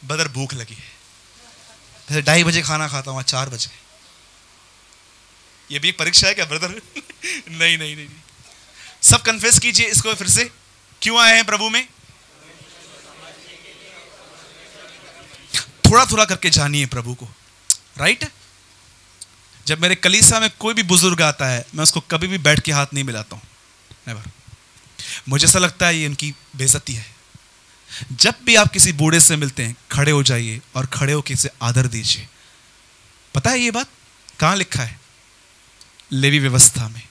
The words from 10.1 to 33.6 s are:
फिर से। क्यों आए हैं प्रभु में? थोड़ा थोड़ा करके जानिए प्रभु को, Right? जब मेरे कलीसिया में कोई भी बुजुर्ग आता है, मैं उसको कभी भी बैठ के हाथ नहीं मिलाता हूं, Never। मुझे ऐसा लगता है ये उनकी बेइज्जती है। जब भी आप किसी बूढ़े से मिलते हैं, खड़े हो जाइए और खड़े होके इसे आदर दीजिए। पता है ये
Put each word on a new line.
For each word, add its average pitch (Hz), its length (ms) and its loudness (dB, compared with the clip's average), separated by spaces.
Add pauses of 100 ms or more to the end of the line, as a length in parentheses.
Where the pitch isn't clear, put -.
फिर 190 140 -6
से। 240 220 0 (520)
क्यों 233 180 0
आए 226 140 8
हैं 226 100 4
प्रभु 208 260 -2
में? 247 180 -2 (3750)
थोड़ा - 480 4
थोड़ा 214 180 2
करके 180 260 0
जानिए 143 360 2
प्रभु 123 280 -8
को, 120 140 -16 (720)
Right? 247 340 -2 (1300)
जब 156 120 -2
मेरे 180 160 2
कलीसिया 208 460 4
में 220 100 0
कोई 220 240 -4
भी 226 80 0
बुजुर्ग 175 400 2
आता 147 240 0
है, 123 280 -4
मैं 156 80 -4
उसको 156 180 2
कभी 170 260 -4
भी 190 120 -4
बैठ 147 220 4
के 156 120 -6
हाथ 143 220 0
नहीं 139 100 -4
मिलाता 113 320 -10
हूं, 107 60 -20 (680)
Never। 107 160 -12 (1040)
मुझे 139 180 2
ऐसा 185 120 4
लगता 180 280 0
है 170 100 2
ये 156 100 -2
उनकी 147 280 -6 (220)
बेइज्जती 131 380 -2
है। 110 220 -14 (960)
जब 208 220 0 (100)
भी 233 120 4
आप 208 160 4
किसी 185 200 2
बूढ़े 156 280 2
से 165 160 4
मिलते 135 280 -4
हैं, 117 120 -8 (160)
खड़े 147 200 2
हो 143 100 2
जाइए 117 380 -2 (140)
और 131 120 -4
खड़े 139 260 -4
होके 147 220 -4
इसे - 160 -4 (120)
आदर 120 240 0
दीजिए। 110 420 -4 (1080)
पता 220 160 -2
है 254 80 0
ये 240 120 0